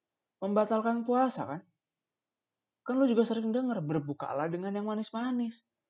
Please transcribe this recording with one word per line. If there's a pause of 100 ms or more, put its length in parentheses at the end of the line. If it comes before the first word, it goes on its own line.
(420)
Membatalkan
puasa,
kan? (1200)
Kan
lu
juga
sering
denger,
"Berbukalah
dengan
yang
manis-manis." (200)